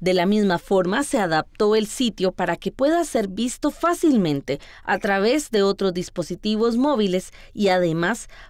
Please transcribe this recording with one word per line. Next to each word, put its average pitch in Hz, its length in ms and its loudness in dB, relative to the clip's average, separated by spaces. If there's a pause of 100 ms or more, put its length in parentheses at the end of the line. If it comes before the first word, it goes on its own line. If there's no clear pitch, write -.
De 180 120 2
la 180 120 2
misma 202 340 2
forma, 196 440 0
se 277 160 -2
adaptó 196 560 0
el 220 100 2
sitio 202 460 -2
para 220 240 -2
que - 160 -6
pueda 320 320 2
ser 220 240 -2
visto 226 420 -4
fácilmente 208 920 0 (240)
a 196 120 -2
través 208 540 0
de 208 100 2
otros 196 320 0
dispositivos 214 840 -2
móviles 220 560 0 (200)
y 202 140 0
además 180 600 0 (200)